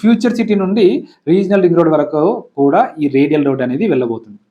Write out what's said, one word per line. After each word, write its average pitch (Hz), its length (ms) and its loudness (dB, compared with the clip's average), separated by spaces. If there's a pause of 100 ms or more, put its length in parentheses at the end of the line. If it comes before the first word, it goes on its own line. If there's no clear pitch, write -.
ఫ్యూచర్ 233 380 0
సిటీ 214 220 -2
నుండి 196 240 0 (460)
రీజనల్ 190 340 2
రింగ్ 170 140 2
రోడ్ 165 160 4
వరకు 151 280 -2 (360)
కూడా 143 220 2 (220)
ఈ 143 140 0
రేడియల్ 143 320 0
రోడ్ 135 180 -2
అనేది 139 260 -4
వెళ్ళబోతుంది. 113 460 -6 (120)